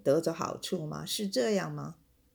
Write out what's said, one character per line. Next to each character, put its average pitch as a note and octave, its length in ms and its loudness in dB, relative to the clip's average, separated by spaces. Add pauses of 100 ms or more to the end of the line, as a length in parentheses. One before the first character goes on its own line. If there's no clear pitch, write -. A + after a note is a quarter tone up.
得 D3 180 6
着 E3 120 0
好 - 260 -4
处 E3 260 -4
吗？ D3+ 200 -6
是 G#3 240 -2
这 A3+ 260 2
样 E3 180 0
吗？ D3 240 -8 (380)